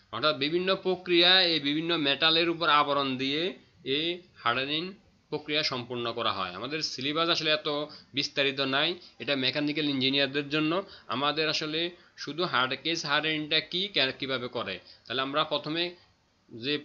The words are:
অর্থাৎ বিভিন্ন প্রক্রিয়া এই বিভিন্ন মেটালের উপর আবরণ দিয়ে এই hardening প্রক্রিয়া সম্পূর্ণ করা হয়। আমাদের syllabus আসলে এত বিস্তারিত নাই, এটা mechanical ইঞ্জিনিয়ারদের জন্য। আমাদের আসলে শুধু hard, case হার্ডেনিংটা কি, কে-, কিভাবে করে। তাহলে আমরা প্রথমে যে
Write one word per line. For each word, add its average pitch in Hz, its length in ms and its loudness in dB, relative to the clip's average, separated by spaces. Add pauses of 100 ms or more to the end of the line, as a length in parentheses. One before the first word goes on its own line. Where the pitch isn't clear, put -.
(120)
অর্থাৎ 139 240 2
বিভিন্ন 175 400 0
প্রক্রিয়া 185 680 4
এই 165 180 2
বিভিন্ন 156 360 0
মেটালের 160 520 4
উপর 165 200 0
আবরণ 143 480 4
দিয়ে 147 380 -2 (300)
এই 165 380 -2 (140)
hardening 143 560 -2 (360)
প্রক্রিয়া 151 340 -2
সম্পূর্ণ 120 500 -4
করা 110 200 0
হয়। 95 180 -2
আমাদের 127 320 -6
syllabus 151 460 -2
আসলে 156 220 0
এত 151 180 0 (460)
বিস্তারিত 139 460 0
নাই, 139 340 0 (240)
এটা 139 180 -2
mechanical 147 520 0
ইঞ্জিনিয়ারদের 139 600 0
জন্য। 156 340 0 (240)
আমাদের 147 420 0
আসলে 156 420 -2 (260)
শুধু 151 280 -6
hard, 131 380 2
case 160 240 -4
হার্ডেনিংটা 151 540 0
কি, 180 280 -4
কে-, 139 300 2
কিভাবে 127 300 -4
করে। 98 320 -6 (260)
তাহলে 123 160 -2
আমরা 143 220 0
প্রথমে 151 500 -2 (580)
যে 127 320 -2